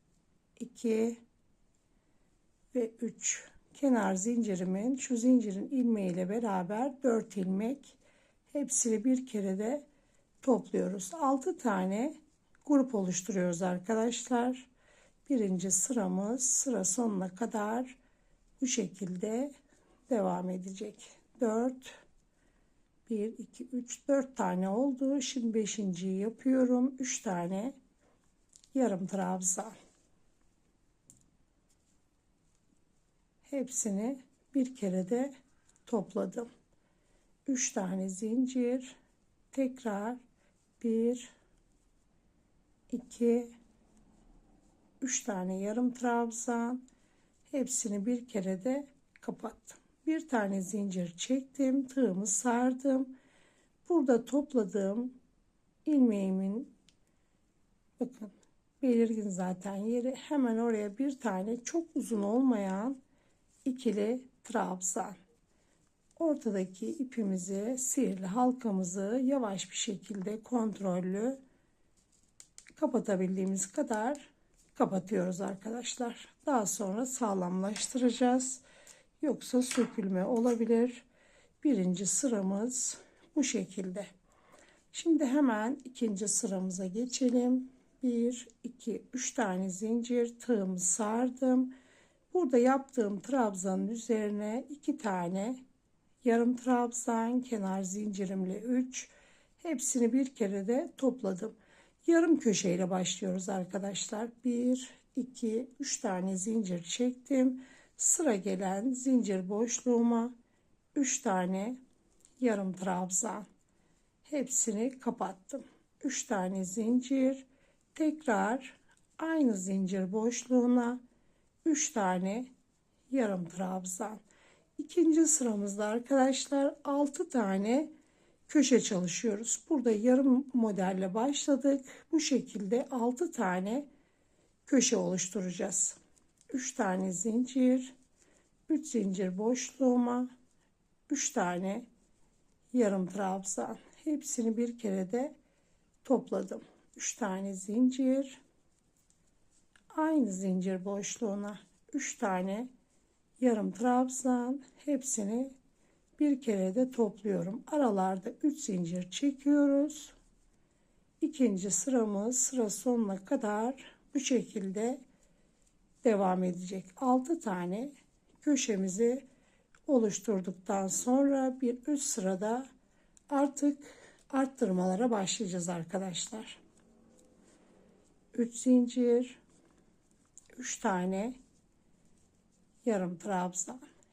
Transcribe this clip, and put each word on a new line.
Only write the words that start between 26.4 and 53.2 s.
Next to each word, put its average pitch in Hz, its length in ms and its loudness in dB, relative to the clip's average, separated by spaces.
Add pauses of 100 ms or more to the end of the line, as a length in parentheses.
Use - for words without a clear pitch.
Üç - 220 -6
tane 190 520 -4 (1000)
yarım 196 320 2
trabzan. 190 680 -4 (3750)
Hepsini 247 720 -4 (320)
bir 254 200 0
kere 185 340 -2
de 262 240 0 (540)
topladım. 208 640 -4 (1000)
Üç 262 260 -2
tane 190 360 -2
zincir, 247 840 -2 (560)
tekrar 247 640 -2 (680)
bir, 233 460 0 (1600)
iki, 233 580 0 (1500)
üç - 220 -4
tane 190 360 -4
yarım 233 340 0
trabzan, 233 880 -2 (720)
hepsini 208 540 -2
bir 240 220 -2
kere 190 360 -4
de 277 240 -2 (340)
kapattım. - 580 -12 (280)
Bir 320 200 -2
tane 196 340 0
zincir 185 560 -4
çektim, 269 720 0
tığımı 208 400 0
sardım. 254 800 0 (800)